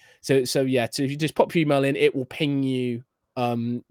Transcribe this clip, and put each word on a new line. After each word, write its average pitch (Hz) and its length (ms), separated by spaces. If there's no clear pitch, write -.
So, 135 240
so 135 180
yeah, 131 280
so - 120
if 135 80
you 143 60
just 151 180
pop - 200
your 170 80
email 143 220
in, 139 120
it 147 180
will 131 120
ping 143 360
you, 127 400
um, 120 540